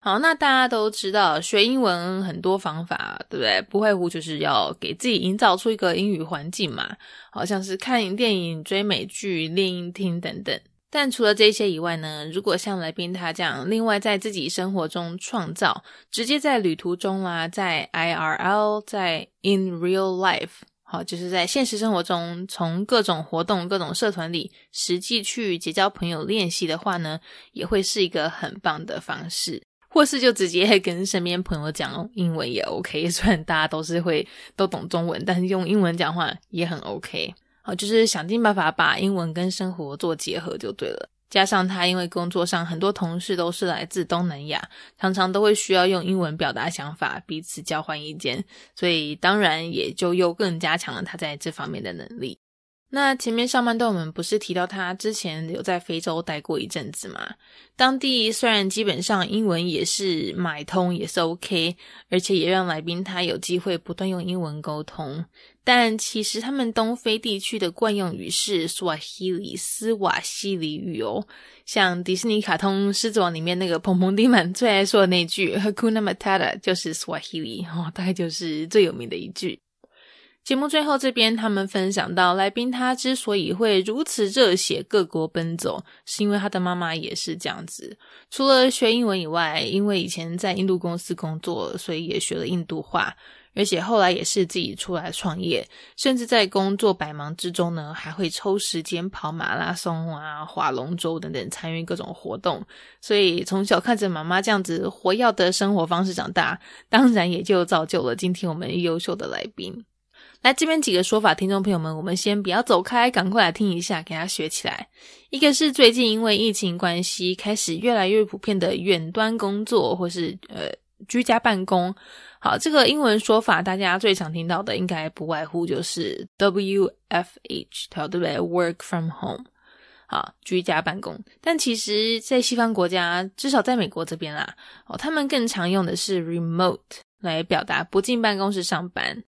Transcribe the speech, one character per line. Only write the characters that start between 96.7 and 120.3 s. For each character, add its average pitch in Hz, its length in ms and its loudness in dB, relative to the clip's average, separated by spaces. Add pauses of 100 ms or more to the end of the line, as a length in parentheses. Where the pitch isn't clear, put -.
作 202 160 4
百 151 180 -4
忙 147 240 -8
之 180 160 -6
中 175 220 0
呢， 151 180 -6
还 156 200 -10
会 170 180 -2
抽 196 300 -2
时 170 240 -4
间 175 260 -4
跑 156 220 -6
马 - 240 -4
拉 165 180 -2
松 165 420 -4
啊、 151 300 -10
划 151 240 -2
龙 131 260 -4
舟 165 240 -4
等 165 120 -10
等， 120 180 -6
参 165 240 -8
与 165 100 -4
各 175 120 -4
种 185 180 -10
活 - 240 -8
动。 185 260 -2 (380)
所 208 160 2
以 180 260 4
从 190 220 0
小 196 140 6
看 233 180 2
着 202 100 0
妈 160 160 -2
妈 175 160 2
这 196 120 0
样 196 120 2
子 180 240 -2
活 185 240 0
跃 226 200 4
的 185 200 4
生 196 220 2
活 180 100 4
方 175 220 2
式 185 80 -2
长 - 180 -4
大， 170 280 0 (280)
当 247 260 8
然 180 180 4
也 170 100 -2
就 180 240 4
造 175 180 2
就 165 200 -2
了 120 120 0
今 180 160 0
天 180 160 -2
我 160 60 -2
们 175 260 -4
优 170 200 0
秀 175 160 -4
的 202 100 -8
来 - 180 -6 (120)
宾。 - 280 -10 (580)
来， 254 120 4
这 294 100 2
边 320 160 4
几 254 140 2
个 180 80 4
说 214 180 2
法， 214 140 6
听 190 160 0
众 196 140 2
朋 202 100 2
友 170 60 2
们， 160 180 -4
我 160 60 -8
们 180 120 -2
先 208 280 0
不 190 60 -2
要 190 120 2
走 240 180 4
开， 240 300 2
赶 190 220 0
快 214 140 4
来 220 60 2
听 202 200 0
一 170 100 -2
下， 170 220 -4
给 170 100 -10
它 160 140 -2
学 156 200 -4
起 - 200 -6
来。 - 200 -8 (440)
一 277 80 -4
个 294 120 6
是 294 200 4
最 254 200 8
近 240 160 4
因 220 140 2
为 214 160 4
疫 220 160 2
情 180 240 -2
关 175 240 0
系， 185 320 -2
开 202 220 -2
始 165 200 -2
越 233 200 2
来 196 120 4
越 214 160 6
普 202 140 -4
遍 202 220 0
的 180 160 2
远 175 360 0
端 220 280 0
工 208 260 -2
作， 190 300 4
或 180 120 -2
是， 175 300 -4 (120)